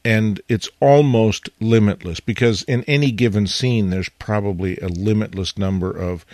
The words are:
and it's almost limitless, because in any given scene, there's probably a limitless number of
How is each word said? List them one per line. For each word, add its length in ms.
and 420
it's 220
almost 680
limitless, 640
because 420
in 220
any 260
given 340
scene, 440
there's 200
probably 680
a 100
limitless 720
number 340
of 420